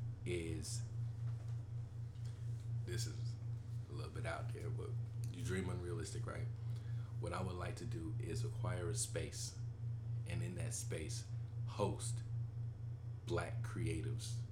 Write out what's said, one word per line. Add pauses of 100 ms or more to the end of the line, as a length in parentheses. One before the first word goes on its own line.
(260)
is, (2000)
this
is (760)
a
little
bit
out
there,
but (440)
you
dream
unrealistic,
right? (760)
What
I
would
like
to
do
is
acquire
a
space, (800)
and
in
that
space, (420)
host (1120)
black
creatives (200)